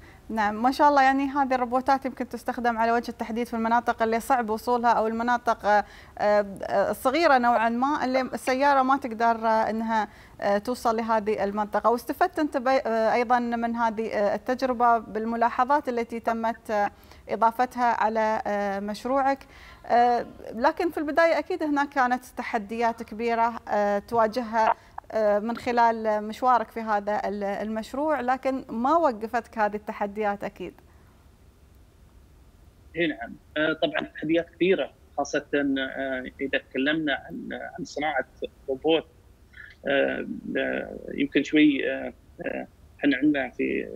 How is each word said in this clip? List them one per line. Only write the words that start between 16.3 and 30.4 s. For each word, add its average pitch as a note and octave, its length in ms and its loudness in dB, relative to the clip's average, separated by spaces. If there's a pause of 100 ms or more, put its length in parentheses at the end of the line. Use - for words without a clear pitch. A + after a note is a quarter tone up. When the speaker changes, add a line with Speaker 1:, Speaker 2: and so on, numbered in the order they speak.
Speaker 1:
آه، G#3 200 0 (380)
إضافتها A#3 720 0
على، A3 440 0
آه، G3+ 320 -2
مشروعك. C4 600 -2 (460)
آه، A#3+ 400 4 (300)
لكن D#4 340 0
في - 80 -8
البداية D#4 420 2
أكيد E4 240 -4
هناك C#4+ 260 0
كانت B3 360 0 (120)
تحديات A#3 640 -4
كبيرة، A#3 560 -2 (100)
آه، G3+ 300 2
تواجهها، A3+ 760 0 (360)
آه، G#3 280 2
من A3+ 180 -4
خلال A3+ 680 2
مشوارك A3 480 2
في - 80 -10
هذا G#3 460 -2
ال-، G3+ 180 -4
المشروع، A3 760 -4
لكن C4 480 -2
ما B3+ 280 2
وقفتك A#3 600 -2
هذه G#3 180 0
التحديات G#3 680 -4